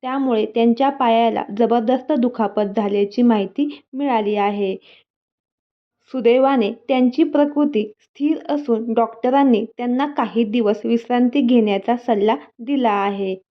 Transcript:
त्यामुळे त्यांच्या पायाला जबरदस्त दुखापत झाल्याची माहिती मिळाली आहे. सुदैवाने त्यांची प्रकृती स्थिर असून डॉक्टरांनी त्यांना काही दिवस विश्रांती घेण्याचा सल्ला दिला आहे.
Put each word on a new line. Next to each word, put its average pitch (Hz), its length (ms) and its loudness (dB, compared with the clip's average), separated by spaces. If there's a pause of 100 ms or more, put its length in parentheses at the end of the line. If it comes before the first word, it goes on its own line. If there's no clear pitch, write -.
त्यामुळे 254 440 -2
त्यांच्या 233 440 2
पायाला 233 540 0 (140)
जबरदस्त 233 540 0
दुखापत 214 680 -2
झाल्याची 202 440 -2
माहिती 233 480 0 (240)
मिळाली 233 420 -2
आहे. 202 400 -2 (1400)
सुदैवाने 247 580 2 (160)
त्यांची 254 360 2
प्रकृती 294 600 2 (180)
स्थिर 302 360 -4 (120)
असून 233 440 -2
डॉक्टरांनी 233 720 2 (140)
त्यांना 247 300 -2
काही 233 360 -2
दिवस 214 420 0
विश्रांती 247 560 0
घेण्याचा 233 560 2
सल्ला 220 380 0 (240)
दिला 247 320 -2
आहे. 196 440 -4 (160)